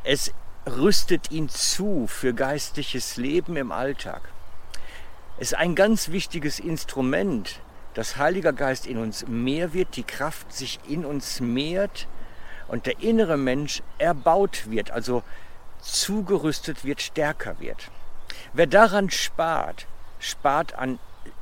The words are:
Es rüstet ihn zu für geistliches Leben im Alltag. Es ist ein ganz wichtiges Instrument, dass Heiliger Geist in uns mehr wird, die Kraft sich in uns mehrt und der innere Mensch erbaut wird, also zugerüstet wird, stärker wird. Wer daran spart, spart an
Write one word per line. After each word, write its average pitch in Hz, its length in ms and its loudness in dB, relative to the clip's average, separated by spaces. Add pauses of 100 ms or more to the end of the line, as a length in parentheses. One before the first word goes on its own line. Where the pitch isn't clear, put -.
Es - 280 2 (340)
rüstet 160 640 8
ihn 156 180 0
zu 185 580 2
für - 280 0
geistliches 135 800 -2
Leben 156 400 0
im 127 160 -2
Alltag. 131 500 -4 (1160)
Es - 140 -2
ist - 60 2
ein 170 160 2
ganz 202 360 4
wichtiges 156 480 -2
Instrument, 147 1040 -2 (340)
dass 113 220 -4
Heiliger 160 360 2
Geist 131 340 -2
in 120 120 -4
uns 110 280 -4
mehr 135 460 0
wird, 180 240 0
die 117 80 -6
Kraft - 480 -6
sich - 340 -8
in 156 180 -4
uns 139 360 -4
mehrt 151 680 -2 (600)
und - 180 -4
der - 140 -2
innere 220 360 4
Mensch 139 460 0 (160)
erbaut 170 720 2
wird, 110 200 0
also 120 320 0 (580)
zugerüstet 180 1040 -2
wird, 139 180 -2
stärker 147 560 -2
wird. - 320 -6 (600)
Wer 170 140 6
daran 196 440 8
spart, - 760 0 (320)
spart - 560 0
an 127 240 -4 (440)